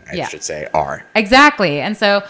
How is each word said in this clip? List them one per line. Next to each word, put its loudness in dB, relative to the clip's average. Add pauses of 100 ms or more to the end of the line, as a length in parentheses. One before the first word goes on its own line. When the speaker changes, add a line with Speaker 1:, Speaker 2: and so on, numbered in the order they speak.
(100)
Speaker 1:
I -10
Speaker 2:
Yeah. -6
Speaker 1:
should -14
say, -10
are. -4 (100)
Speaker 2:
Exactly. 4
And -4
so 2